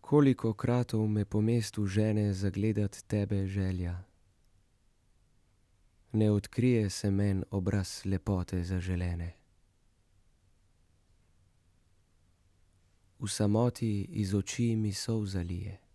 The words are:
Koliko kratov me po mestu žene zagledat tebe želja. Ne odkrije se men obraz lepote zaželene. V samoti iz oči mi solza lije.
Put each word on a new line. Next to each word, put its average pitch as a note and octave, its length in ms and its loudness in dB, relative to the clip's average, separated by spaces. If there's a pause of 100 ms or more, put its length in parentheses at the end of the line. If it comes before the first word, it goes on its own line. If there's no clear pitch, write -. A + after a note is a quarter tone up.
Koliko C3+ 520 4
kratov A#2+ 540 0
me G#2+ 180 0
po G#2+ 160 0
mestu A2 440 0
žene G#2 480 2
zagledat G2+ 760 0
tebe G2+ 400 0
želja. F#2 560 -2 (2000)
Ne G#2+ 200 4
odkrije A2 580 2
se G2 220 -2
men G2 400 2
obraz F#2+ 540 -2
lepote F#2 580 -2
zaželene. F2 680 -4 (3750)
V G#2+ 80 -4
samoti G#2+ 800 0
iz G2+ 240 -2
oči A2+ 420 0
mi G#2+ 180 0
solza G2+ 480 -2
lije. F2+ 380 -6 (160)